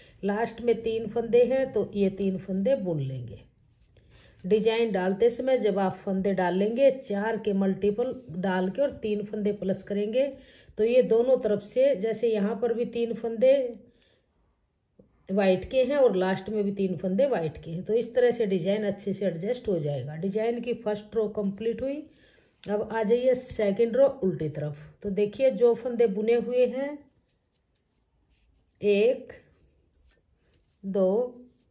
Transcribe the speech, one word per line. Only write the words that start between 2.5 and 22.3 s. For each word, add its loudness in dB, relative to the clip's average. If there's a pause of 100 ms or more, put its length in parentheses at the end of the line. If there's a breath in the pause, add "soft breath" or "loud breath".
बुन -4
लेंगे। -8 (1080 loud breath)
डिजाइन 2
डालते 2
समय 2
जब 2
आप 0
फंदे -2
डाल 0
लेंगे, 4
चार -2
के -2
मल्टीपल 0
डाल -2
के -2
और 0
तीन -4
फंदे -4
प्लस -4
करेंगे, -2 (420 loud breath)
तो 2
ये 6
दोनों 4
तरफ -2
से, 2
जैसे -2
यहाँ 0
पर 0
भी -2
तीन -4
फंदे 2 (1600 soft breath)
white 2
के 2
हैं 0
और 4
last -2
में -2
भी -2
तीन -2
फंदे 0
white -2
के -12
हैं, -8
तो -2
इस -2
तरह 4
से 0
design 0
अच्छे -4
से -4
adjust -4
हो 0
जाएगा। -6
Design -2
की -6
first -6
row 0
complete -4
हुई। -6 (600 soft breath)